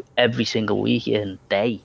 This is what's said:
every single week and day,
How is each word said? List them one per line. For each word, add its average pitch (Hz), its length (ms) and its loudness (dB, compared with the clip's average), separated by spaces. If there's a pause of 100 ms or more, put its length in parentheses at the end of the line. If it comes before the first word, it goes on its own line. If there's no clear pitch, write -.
(160)
every 120 280 2
single 104 360 0
week 117 280 0
and 104 280 -2 (120)
day, 101 360 0